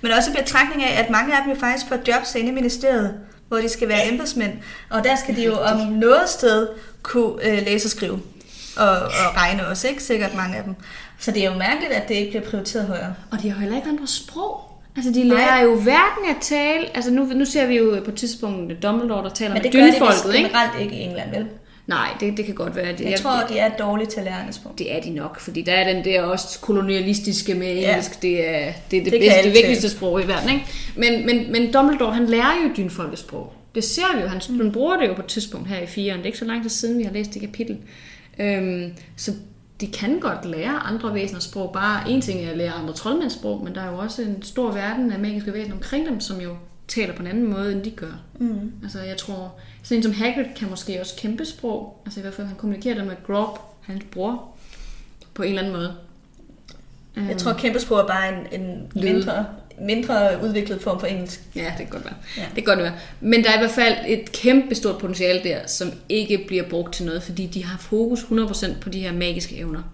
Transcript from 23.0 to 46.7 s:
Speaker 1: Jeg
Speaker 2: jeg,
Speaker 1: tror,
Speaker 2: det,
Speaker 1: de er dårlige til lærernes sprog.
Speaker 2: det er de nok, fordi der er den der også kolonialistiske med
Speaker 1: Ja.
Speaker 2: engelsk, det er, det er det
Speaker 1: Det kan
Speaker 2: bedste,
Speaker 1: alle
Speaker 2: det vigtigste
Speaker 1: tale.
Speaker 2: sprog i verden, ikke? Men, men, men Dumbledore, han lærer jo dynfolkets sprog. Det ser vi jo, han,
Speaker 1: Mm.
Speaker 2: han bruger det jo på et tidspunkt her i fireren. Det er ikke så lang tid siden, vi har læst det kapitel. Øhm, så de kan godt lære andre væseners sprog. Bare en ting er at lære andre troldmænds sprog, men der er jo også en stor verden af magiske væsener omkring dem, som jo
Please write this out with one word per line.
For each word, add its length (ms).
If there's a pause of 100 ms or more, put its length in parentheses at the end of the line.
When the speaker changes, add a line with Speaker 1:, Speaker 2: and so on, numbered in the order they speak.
Speaker 1:
Jeg 100
Speaker 2:
jeg, 80
Speaker 1:
tror, 200
Speaker 2:
det, 100
Speaker 1:
de 100
er 180
dårlige 300
til 160
lærernes 320
sprog. 220
Speaker 2:
det 180
er 60
de 80
nok, 300
fordi 220
der 120
er 200
den 120
der 160
også 380
kolonialistiske 960
med 200
Speaker 1:
Ja. 140
Speaker 2:
engelsk, 320
det 280
er, 240 (180)
det 80
er 40
det 20
Speaker 1:
Det 60
kan 100
Speaker 2:
bedste, 160
Speaker 1:
alle 120
Speaker 2:
det 80
vigtigste 300
Speaker 1:
tale. 100
Speaker 2:
sprog 260
i 40
verden, 220
ikke? 160 (300)
Men, 300
men, 260
men 220
Dumbledore, 400
han 120
lærer 380
jo 140
dynfolkets 440
sprog. 320 (220)
Det 80
ser 320
vi 60
jo, 60
han, 220
Speaker 1:
Mm. 100
Speaker 2:
han 120
bruger 260
det 100
jo 60
på 80
et 60
tidspunkt 420
her 100
i 80
fireren. 300
Det 60
er 40
ikke 120
så 60
lang 180
tid 60
siden, 300
vi 40
har 80
læst 220
det 80
kapitel. 360 (640)
Øhm, 540 (240)
så 140 (500)
de 100
kan 280
godt 260
lære 340
andre 340
væseners 300
sprog. 300
Bare 360
en 120
ting 240
er 60
at 60
lære 140
andre 220
troldmænds 400
sprog, 300
men 120
der 60
er 100
jo 60
også 240
en 220
stor 280
verden 400
af 80
magiske 340
væsener 220
omkring 320
dem, 140
som 200
jo 140 (320)